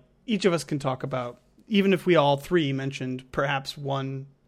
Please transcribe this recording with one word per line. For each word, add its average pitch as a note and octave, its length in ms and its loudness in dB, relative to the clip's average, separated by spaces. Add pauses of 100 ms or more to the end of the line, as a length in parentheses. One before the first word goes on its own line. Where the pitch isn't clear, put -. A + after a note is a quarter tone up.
(240)
each G#3 220 0
of E3+ 80 4
us D#3 100 -2
can D3+ 140 -4
talk C3+ 240 -4
about, B2 360 -6 (300)
even G3 240 4
if F3 140 0
we F3 100 6
all C#3+ 220 4
three D3 340 0
mentioned C3+ 580 -6
perhaps C#3 460 -2
one C3+ 500 -6 (220)